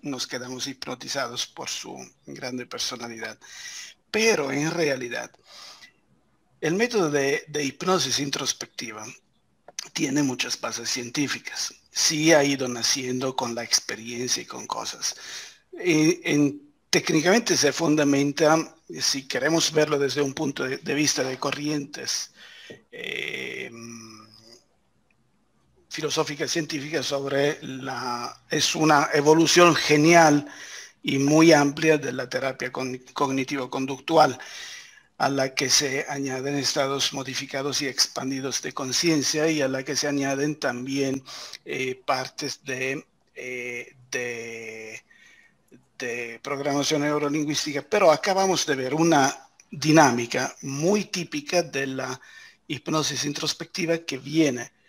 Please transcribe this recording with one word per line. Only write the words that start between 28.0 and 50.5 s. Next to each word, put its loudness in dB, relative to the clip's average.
es 0
una 6
evolución 8
genial 6
y -2
muy 8
amplia 6
de -6
la -6
terapia -4
con, -6
cognitivo-conductual, 0
a 2
la -2
que -2
se 0
añaden -6
estados 0
modificados -6
y -2
expandidos -4
de -10
conciencia 0
y 0
a 2
la -4
que -6
se -2
añaden -2
también, -2
eh, -6
partes -6
de, -6
eh, -12
de, -10
de -8
programación 0
neurolingüística. 0
Pero 4
acabamos 2
de 0
ver -2
una 4
dinámica 4